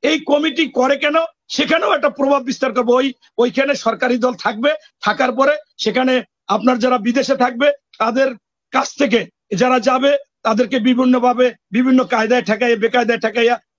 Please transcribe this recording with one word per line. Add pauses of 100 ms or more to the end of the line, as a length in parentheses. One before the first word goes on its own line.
এই
কমিটি
করে
কেন? (340)
সেখানেও
একটা
প্রভাব
বিস্তার
করবে।
ওই, (240)
ওইখানে
সরকারি
দল
থাকবে, (260)
থাকার
পরে (200)
সেখানে (240)
আপনার
যারা
বিদেশে
থাকবে (260)
তাদের (360)
কাছ
থেকে (280)
যারা
যাবে (260)
তাদেরকে
বিভিন্নভাবে (160)
বিভিন্ন
কায়দায়
ঠেকাইয়া,
বেকায়দায়
ঠেকাইয়া, (180)